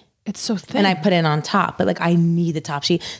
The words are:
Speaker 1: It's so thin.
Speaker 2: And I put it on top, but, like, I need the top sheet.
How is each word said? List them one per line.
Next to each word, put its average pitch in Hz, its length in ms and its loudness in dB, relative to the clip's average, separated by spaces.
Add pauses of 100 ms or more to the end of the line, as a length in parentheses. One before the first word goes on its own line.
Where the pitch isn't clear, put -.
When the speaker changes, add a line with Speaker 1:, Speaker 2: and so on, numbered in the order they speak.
(260)
Speaker 1:
It's 202 140 -8
so 220 160 -2
thin. - 220 -6
Speaker 2:
And 202 80 4
I 185 80 2
put 170 180 2
it 170 140 2
on 151 160 2
top, - 340 -2
but, 185 100 0
like, 175 140 -2
I 170 140 2
need 170 380 2
the 156 100 -6
top 143 200 -6
sheet. 170 200 0 (180)